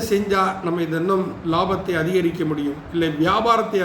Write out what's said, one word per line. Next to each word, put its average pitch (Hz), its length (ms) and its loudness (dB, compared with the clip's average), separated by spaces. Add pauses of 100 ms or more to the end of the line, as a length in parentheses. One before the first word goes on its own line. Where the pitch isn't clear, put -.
(100)
செஞ்சா 196 320 2 (220)
நம்ம 175 240 0
இதென்னும் 180 380 0 (280)
லாபத்தை 185 480 0
அதிகரிக்க 170 480 0
முடியும், 143 280 -2 (160)
இல்லை 165 160 2 (120)
வியாபாரத்தை 208 640 2